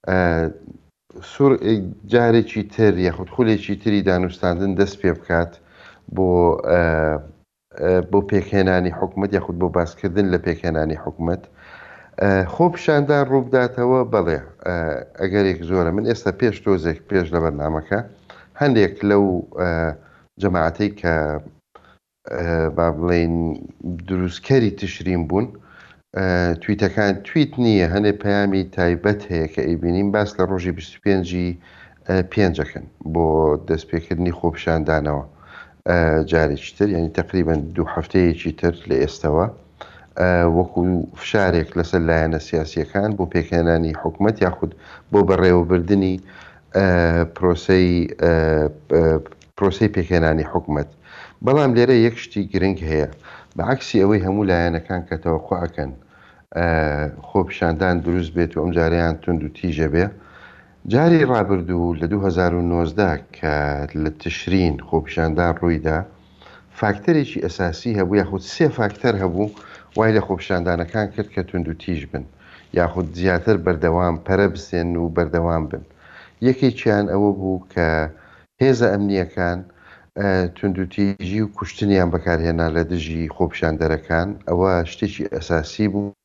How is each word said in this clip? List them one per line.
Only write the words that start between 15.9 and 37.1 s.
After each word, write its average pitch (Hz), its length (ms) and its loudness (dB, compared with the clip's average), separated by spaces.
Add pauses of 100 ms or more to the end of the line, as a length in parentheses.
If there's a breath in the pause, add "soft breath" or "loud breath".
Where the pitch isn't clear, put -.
من 104 140 -2
ئێستا 113 260 -2
پێش 107 300 0
تۆزێک، 82 460 0
پێش 90 260 0
لە 85 80 0
بەرنامەکە، 78 580 -2 (600 loud breath)
هەندێک 113 340 4 (140)
لەو، 101 160 6 (340)
ئە، 90 100 0 (680 soft breath)
جەماعەتەی 90 640 0
کە، 82 160 0 (1080 soft breath)
ئە، 82 440 -2
با 85 220 0
بڵێن 82 440 0 (720)
دروستکەری 95 640 0
تشرین 90 560 -4
بوون، 98 200 0 (680 loud breath)
ئە، 95 100 -2 (360)
تویتەکان، 101 520 0 (100)
تویت - 300 0 (100)
نییە، 101 280 4
هەندێک 104 320 2
پەیامی 101 400 2 (120)
تایبەت 92 540 0
هەیە 80 240 -2
کە - 140 -4
ئەیبینیم، 85 440 0
باس 104 240 0
لە 95 140 2
ڕۆژی 90 280 -4
بیست - 180 -16
و - 80 -20
پێنجی، 90 460 0 (560 loud breath)
ئە، 92 100 0 (160)
پێنجەکەن 80 540 0 (280)
بۆ 82 140 2 (380)
دەستپێکردنی 82 760 -4
خۆپیشاندانەوە. 78 840 -2 (680 loud breath)
ئە، 90 80 2 (320)
جارێکی 76 460 0
تر، 104 140 0
یعنی 82 200 0
تەقریبەن 82 500 -2 (140)